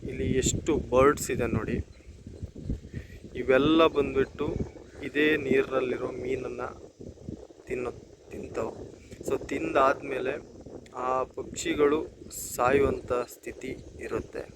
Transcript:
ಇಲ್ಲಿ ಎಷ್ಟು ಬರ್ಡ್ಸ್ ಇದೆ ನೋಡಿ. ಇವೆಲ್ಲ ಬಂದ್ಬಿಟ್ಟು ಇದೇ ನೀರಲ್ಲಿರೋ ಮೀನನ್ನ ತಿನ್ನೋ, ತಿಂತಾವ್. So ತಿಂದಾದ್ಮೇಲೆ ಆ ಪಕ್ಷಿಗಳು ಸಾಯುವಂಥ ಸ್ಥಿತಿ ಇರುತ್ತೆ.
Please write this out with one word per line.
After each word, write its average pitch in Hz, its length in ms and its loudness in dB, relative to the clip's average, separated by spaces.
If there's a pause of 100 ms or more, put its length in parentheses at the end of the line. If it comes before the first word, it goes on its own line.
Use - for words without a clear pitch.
ಇಲ್ಲಿ 131 180 -2 (140)
ಎಷ್ಟು - 300 0 (220)
ಬರ್ಡ್ಸ್ 139 400 6
ಇದೆ 123 140 0 (100)
ನೋಡಿ. 110 200 -2 (1600)
ಇವೆಲ್ಲ 143 440 6 (100)
ಬಂದ್ಬಿಟ್ಟು 139 520 0 (600)
ಇದೇ 147 200 2 (180)
ನೀರಲ್ಲಿರೋ 127 640 2 (140)
ಮೀನನ್ನ 127 400 -4 (1040)
ತಿನ್ನೋ, 123 240 -4 (400)
ತಿಂತಾವ್. 110 420 -6 (540)
So 135 60 0 (180)
ತಿಂದಾದ್ಮೇಲೆ 139 840 2 (760)
ಆ - 20 2 (260)
ಪಕ್ಷಿಗಳು 147 600 2 (540)
ಸಾಯುವಂಥ 131 580 2 (240)
ಸ್ಥಿತಿ 127 360 -10 (340)
ಇರುತ್ತೆ. - 380 -6 (120)